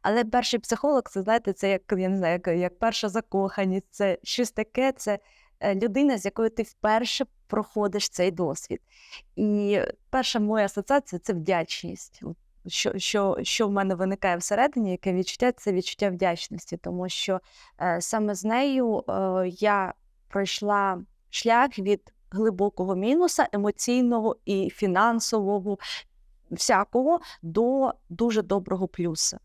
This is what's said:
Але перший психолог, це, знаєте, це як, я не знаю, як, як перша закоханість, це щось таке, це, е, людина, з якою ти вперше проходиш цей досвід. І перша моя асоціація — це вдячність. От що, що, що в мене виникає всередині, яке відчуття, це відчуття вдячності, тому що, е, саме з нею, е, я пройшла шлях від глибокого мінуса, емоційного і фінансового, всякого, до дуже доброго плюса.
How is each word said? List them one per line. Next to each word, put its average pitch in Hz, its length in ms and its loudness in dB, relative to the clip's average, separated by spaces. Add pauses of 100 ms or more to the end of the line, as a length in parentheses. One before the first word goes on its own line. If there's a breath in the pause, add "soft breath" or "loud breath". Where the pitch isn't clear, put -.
Але 226 220 2
перший 233 360 0
психолог, 277 500 0
це, 196 120 -6
знаєте, 214 300 0
це 196 180 0
як, 185 120 0 (160)
я 185 100 0
не 190 80 0
знаю, 175 160 2
як, 180 240 0
як 180 220 -2
перша 226 300 0
закоханість, 196 840 -2
це 196 320 0
щось - 280 -2
таке, 254 420 -2
це, 214 260 -4 (420 soft breath)
е, 202 140 0
людина, 226 440 2
з 185 60 -8
якою 220 260 0
ти 226 120 -4
вперше 220 640 0 (220)
проходиш 208 640 -2
цей 185 220 2
досвід. 165 500 -4 (560 loud breath)
І 208 440 2 (300)
перша 254 300 0
моя 208 240 2
асоціація — 202 580 0
це 214 100 -2
вдячність. 175 920 -2
От - 140 -10 (300)
що, - 320 -2
що, 196 440 0
що - 260 0
в - 20 0
мене 196 240 2
виникає 190 420 0
всередині, 220 540 0
яке 185 220 -2
відчуття, 185 400 0
це - 200 -2
відчуття 185 380 -2
вдячності, 175 680 -4
тому 180 320 -6
що, 185 320 -4 (400 soft breath)
е, 175 200 0
саме 208 340 -2
з 190 100 -10
нею, 247 640 0
е, - 40 -2 (360)
я 196 460 0 (340)
пройшла 196 720 0 (280)
шлях 240 480 2
від 196 340 -2 (180)
глибокого 196 640 0
мінуса, 285 580 2
емоційного 226 920 0
і 190 260 0
фінансового, 202 1080 0 (720 loud breath)
всякого, 254 720 2 (220 loud breath)
до 240 500 0 (160)
дуже 214 340 0
доброго 190 460 -2
плюса. - 560 -4